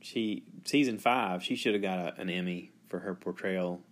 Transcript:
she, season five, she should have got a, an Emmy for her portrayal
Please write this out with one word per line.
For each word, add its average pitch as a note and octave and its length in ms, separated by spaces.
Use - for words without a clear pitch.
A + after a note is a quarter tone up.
she, A2 440
season C3+ 340
five, G#2 440
she - 140
should G#2+ 180
have G2+ 80
got F#2 160
a, F2 220
an F#2 100
Emmy F2+ 400
for F2+ 120
her F#2+ 160
portrayal F2+ 760